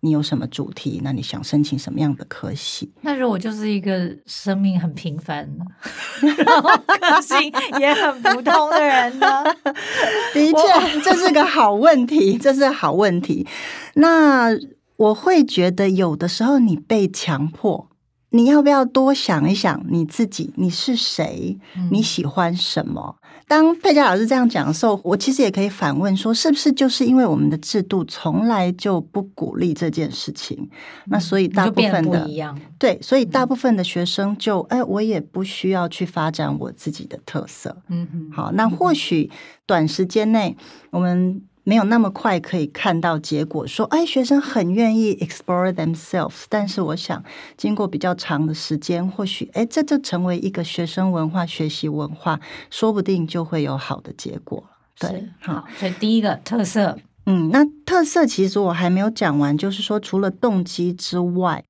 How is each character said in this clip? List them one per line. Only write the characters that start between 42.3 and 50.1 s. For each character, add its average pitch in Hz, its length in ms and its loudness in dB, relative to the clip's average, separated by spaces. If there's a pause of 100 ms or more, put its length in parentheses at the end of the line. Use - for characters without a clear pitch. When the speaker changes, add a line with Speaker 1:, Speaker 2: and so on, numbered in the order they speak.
Speaker 1:
可 175 180 -6
以 156 80 0
看 165 340 -2
到 165 200 0
结 156 260 -4
果， 160 220 -6
说， - 180 -4
哎， 320 180 0
学 269 220 0
生 277 160 2
很 208 320 0
愿 220 240 2
意 220 200 2
explore 180 540 -4
themselves， 165 800 -4
但 208 180 -2
是 190 140 -4
我 156 140 -2
想 - 280 -8 (320)
经 208 200 -2
过 208 120 -2
比 190 120 -6
较 180 160 -2
长 156 320 -2
的 156 40 -2
时 156 240 -6
间， 170 320 -4
或 190 160 -6
许， - 300 -6
哎， 226 140 0
这 302 160 -2
就 294 160 0
成 180 240 -4